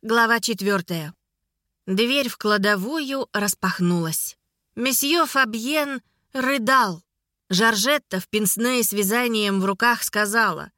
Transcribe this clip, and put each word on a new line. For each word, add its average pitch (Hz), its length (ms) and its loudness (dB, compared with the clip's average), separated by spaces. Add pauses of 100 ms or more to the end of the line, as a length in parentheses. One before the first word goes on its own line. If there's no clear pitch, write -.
Глава 226 360 2
четвёртая. 185 720 -2 (760)
Дверь 240 420 0
в - 100 -12
кладовую 214 920 0
распахнулась. 175 1040 -2 (380)
Месье 277 500 0
Фабьен 269 760 -2 (300)
рыдал. 254 720 0 (480)
Жоржетта 220 720 2
в - 80 -14
пенсне 220 560 0
с - 80 -2
вязанием 208 680 0
в 185 40 0
руках 226 400 0
сказала 208 720 0